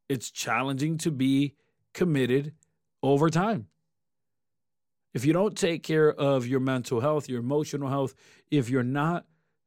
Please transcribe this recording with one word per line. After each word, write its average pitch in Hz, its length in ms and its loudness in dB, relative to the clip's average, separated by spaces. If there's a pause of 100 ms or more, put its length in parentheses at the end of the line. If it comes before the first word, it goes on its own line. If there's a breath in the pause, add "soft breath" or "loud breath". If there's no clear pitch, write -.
it's 135 220 -6
challenging 135 680 -2
to 165 120 -2
be 135 460 0 (400)
committed 143 560 0 (500)
over 143 280 4
time. 170 360 0 (1500)
If 120 100 -4
you 156 80 4
don't 190 240 0
take 170 260 -2
care 156 300 4
of 139 340 0
your 131 140 0
mental 127 400 -2
health, 147 260 0
your 123 140 -6
emotional 143 480 -2
health, 135 260 -2 (360 soft breath)
if 135 180 2
you're 127 140 2
not 143 420 -2 (420)